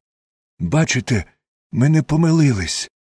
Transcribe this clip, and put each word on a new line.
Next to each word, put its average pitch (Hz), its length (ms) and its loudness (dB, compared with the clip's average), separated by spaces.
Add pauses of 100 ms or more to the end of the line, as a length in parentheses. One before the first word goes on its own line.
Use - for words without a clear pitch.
(600)
«Бачите, 113 640 -2 (480)
ми 131 160 2
не 156 140 2
помилились, 151 880 0 (160)